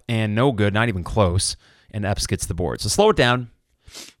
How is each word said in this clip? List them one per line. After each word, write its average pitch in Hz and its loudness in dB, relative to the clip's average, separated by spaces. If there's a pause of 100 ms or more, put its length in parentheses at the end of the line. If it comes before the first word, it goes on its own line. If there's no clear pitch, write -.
and 110 0
no 127 2
good, 101 0
not 113 0
even 92 -4
close. 95 0 (340)
And 104 -6
Epps 98 -2
gets - -4
the 90 -6
board. 82 -4
So 104 -6
slow 110 4
it - 2
down, 123 2 (680)